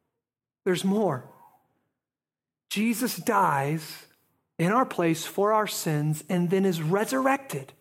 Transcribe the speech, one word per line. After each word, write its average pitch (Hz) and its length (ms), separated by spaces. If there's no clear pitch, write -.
There's 185 200
more. 190 440
Jesus 226 460
dies 160 920
in 175 140
our 254 140
place 165 400
for 202 260
our 214 140
sins 151 640
and 175 180
then 190 160
is 170 160
resurrected. 220 1000